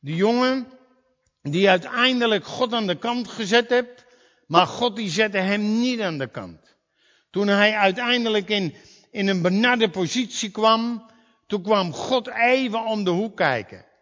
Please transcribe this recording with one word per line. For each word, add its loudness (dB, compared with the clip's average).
Die -8
jongen 2
die 2
uiteindelijk 2
God -4
aan -2
de -2
kant -4
gezet 0
heeft, -2
maar 4
God -4
die -6
zette 0
hem 0
niet -2
aan -4
de -6
kant. -16
Toen -2
hij 4
uiteindelijk 0
in, -2
in -2
een 0
benarde 2
positie -4
kwam, 0
toen -6
kwam 0
God -4
even 0
om -4
de 2
hoek -2
kijken. -2